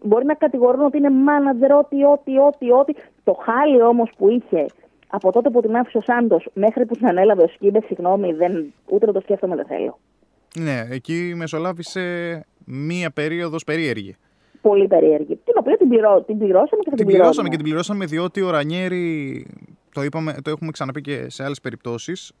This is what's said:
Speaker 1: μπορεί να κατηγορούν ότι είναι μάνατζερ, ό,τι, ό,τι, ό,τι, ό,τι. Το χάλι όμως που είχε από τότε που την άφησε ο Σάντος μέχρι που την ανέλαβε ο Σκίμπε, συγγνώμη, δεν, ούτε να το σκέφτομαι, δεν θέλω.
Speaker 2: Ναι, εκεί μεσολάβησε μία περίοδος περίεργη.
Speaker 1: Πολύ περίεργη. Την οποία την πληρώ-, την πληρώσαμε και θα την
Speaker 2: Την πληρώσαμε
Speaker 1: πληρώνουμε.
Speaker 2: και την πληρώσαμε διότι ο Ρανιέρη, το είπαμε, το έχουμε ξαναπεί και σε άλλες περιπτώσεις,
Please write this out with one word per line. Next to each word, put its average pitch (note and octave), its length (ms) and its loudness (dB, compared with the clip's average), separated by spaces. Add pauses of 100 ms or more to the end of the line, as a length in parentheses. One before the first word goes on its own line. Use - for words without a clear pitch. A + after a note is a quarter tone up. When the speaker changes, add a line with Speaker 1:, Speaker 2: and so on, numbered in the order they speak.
Speaker 1:
μπορεί A3 220 2
να D4+ 80 0
κατηγορούν C4 520 0
ότι C#4+ 120 0
είναι C#4+ 120 2
μάνατζερ, C#4 600 2
ό,τι, C#4+ 320 4
ό,τι, C#4+ 340 2
ό,τι, C#4 340 2
ό,τι. C#4 220 4 (300)
Το F#3 200 0
χάλι C4 380 4
όμως A#3 360 2
που G3 120 2
είχε F#3+ 360 0 (460)
από F#3+ 200 0
τότε A#3+ 180 2
που A#3+ 120 4
την A3+ 140 -2
άφησε A#3+ 220 -2
ο G#3+ 40 2
Σάντος A#3 520 0
μέχρι A3 320 0
που A3+ 100 -6
την A3+ 120 0
ανέλαβε F#3+ 360 4
ο - 40 6
Σκίμπε, G3+ 380 0
συγγνώμη, F3+ 480 -2
δεν, E3 400 -4 (160)
ούτε G3+ 160 2
να G#3+ 80 0
το F#3+ 60 -2
σκέφτομαι, F#3+ 360 -4
δεν D#3+ 100 -6
θέλω. - 340 -8 (600)
Speaker 2:
Ναι, C3+ 300 -6
εκεί E3 460 -8
μεσολάβησε E3+ 640 -8 (640)
μία D#3 460 -6
περίοδος D#3+ 520 -6
περίεργη. A#2+ 520 -4 (460)
Speaker 1:
Πολύ G3+ 260 4
περίεργη. D#3 480 2
Την - 240 -4
οποία D4+ 180 0
την E4 120 4
πληρώ-, G#3+ 360 4
την G#3+ 120 -6
πληρώσαμε G#3+ 460 2
και E4+ 60 -6
θα C#4 60 -4
την G#3+ 100 0
Speaker 2:
Την - 0 -
πληρώσαμε F#3 260 6
Speaker 1:
πληρώνουμε. D3 180 -2
Speaker 2:
και D#3+ 60 -2
την D3+ 100 -6
πληρώσαμε F3 400 -4
διότι E3+ 360 -4
ο F#3 80 -2
Ρανιέρη, D#3+ 960 -4 (480)
το C#3+ 100 -6
είπαμε, D#3 400 -6
το - 60 -6
έχουμε D#3 220 -8
ξαναπεί C#3 300 -10
και C3 280 -10
σε C3+ 140 -14
άλλες C#3 180 -8
περιπτώσεις, A#2 800 -10